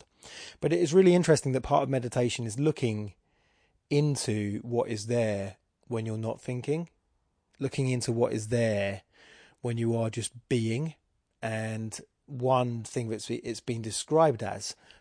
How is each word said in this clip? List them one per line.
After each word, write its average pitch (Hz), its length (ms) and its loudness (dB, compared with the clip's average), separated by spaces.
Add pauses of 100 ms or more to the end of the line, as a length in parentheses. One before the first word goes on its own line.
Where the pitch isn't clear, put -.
(600)
but 147 100 0
it 175 80 2
is 160 140 0
really 185 200 8
interesting 156 380 4
that 127 100 0
part 143 220 2
of 131 60 -2
meditation 123 580 0
is 107 100 -6
looking 113 560 0 (760)
into 113 760 0
what 120 260 -2
is 107 180 -6
there 104 500 -2 (320)
when 113 160 -4
you're 110 120 -4
not 110 220 -6
thinking, 143 500 -4 (680)
looking 135 300 -2
into 123 240 0
what 120 180 2
is 110 160 -4
there 104 540 0 (600)
when 117 160 -4
you 117 200 0
are 113 120 0
just 113 220 -6 (160)
being. 123 480 0 (460)
And 110 580 -4 (260)
one 123 580 0
thing 113 260 -6
that's, 110 200 -6
it's 120 300 -6
been 117 220 -4
described 123 600 2
as, 101 360 -8 (240)